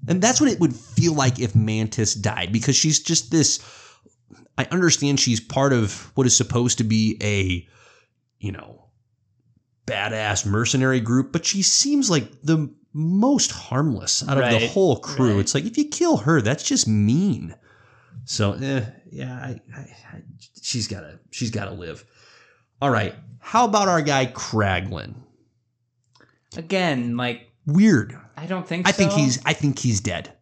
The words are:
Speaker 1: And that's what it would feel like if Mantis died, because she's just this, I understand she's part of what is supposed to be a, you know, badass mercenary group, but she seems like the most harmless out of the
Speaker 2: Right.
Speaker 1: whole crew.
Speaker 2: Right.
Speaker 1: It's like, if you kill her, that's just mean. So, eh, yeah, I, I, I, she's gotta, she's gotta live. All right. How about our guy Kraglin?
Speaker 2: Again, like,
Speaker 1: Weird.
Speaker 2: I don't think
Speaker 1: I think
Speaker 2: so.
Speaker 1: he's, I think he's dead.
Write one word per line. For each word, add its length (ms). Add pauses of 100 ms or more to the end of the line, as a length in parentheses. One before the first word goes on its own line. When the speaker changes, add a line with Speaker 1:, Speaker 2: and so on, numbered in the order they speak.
Speaker 1:
And 140
that's 220
what 80
it 100
would 160
feel 380
like 260
if 160
Mantis 560
died, 400
because 240
she's 240
just 300
this, 300 (1000)
I 120
understand 480
she's 220
part 320
of 460
what 80
is 100
supposed 400
to 80
be 380
a, 440 (720)
you 140
know, 360 (1000)
badass 580
mercenary 560
group, 320
but 140
she 160
seems 480
like 200 (120)
the 280 (260)
most 540
harmless 760
out 100
of 120
the 80
Speaker 2:
Right. 120
Speaker 1:
whole 300
crew. 320
Speaker 2:
Right. 80
Speaker 1:
It's 140
like, 100
if 120
you 120
kill 300
her, 220
that's 220
just 240
mean. 680 (680)
So, 280
eh, 320 (260)
yeah, 240
I, 260 (140)
I, 60 (320)
I, 100 (400)
she's 240
gotta, 320 (120)
she's 200
gotta 220
live. 320 (760)
All 100
right. 240 (260)
How 240
about 240
our 120
guy 260
Kraglin? 880 (1400)
Speaker 2:
Again, 600
like, 340 (160)
Speaker 1:
Weird. 520 (180)
Speaker 2:
I 100
don't 200
think 200
Speaker 1:
I 60
think 200
Speaker 2:
so. 40
Speaker 1:
he's, 300
I 80
think 240
he's 220
dead. 300 (120)